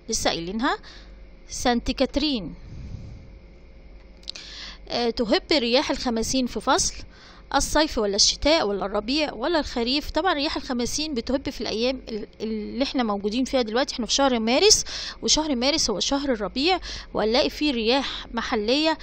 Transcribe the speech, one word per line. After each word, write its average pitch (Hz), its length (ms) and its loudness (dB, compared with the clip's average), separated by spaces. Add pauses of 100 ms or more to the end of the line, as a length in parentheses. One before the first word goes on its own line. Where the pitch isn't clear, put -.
لسه 220 220 0
قايلينها 220 480 -2 (680)
سانت 240 420 0
كاترين. 254 640 -2 (2250)
آه، 233 220 2
تهب 247 320 2 (100)
رياح 254 380 4
الخمسين 247 560 0
في 233 140 -6
فصل - 340 2 (600)
الصيف، 294 440 2
ولا 202 180 2
الشتاء، 285 520 4
ولا 202 180 -2
الربيع، 220 460 0
ولا 311 260 0
الخريف؟ 262 520 -2
طبعًا 339 220 2
رياح 294 240 -2
الخمسين 277 580 -4
بتهب 240 360 -2
في - 100 -6
الأيام 247 480 -2
ال-، 208 200 -6 (120)
اللي 214 440 -4
احنا 269 180 0
موجودين 208 420 -2
فيها 254 180 2
دلوقتي، 226 320 0
احنا 226 120 -4
في - 60 -4
شهر 269 260 4
مارس، 254 460 4 (380)
وشهر 302 340 2
مارس 269 340 2
هو 202 100 -2
شهر 277 320 0
الربيع، 247 460 0 (360)
وهنلاقي 247 360 2
فيه 302 220 0
رياح 233 640 0
محلية 262 680 2